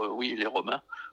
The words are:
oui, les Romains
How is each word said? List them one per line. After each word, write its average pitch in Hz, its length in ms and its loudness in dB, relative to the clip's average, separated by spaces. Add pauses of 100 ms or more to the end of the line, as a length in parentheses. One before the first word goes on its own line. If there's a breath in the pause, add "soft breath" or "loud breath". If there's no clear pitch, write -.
(120)
oui, 120 260 0
les 107 80 2
Romains 120 360 0 (320 loud breath)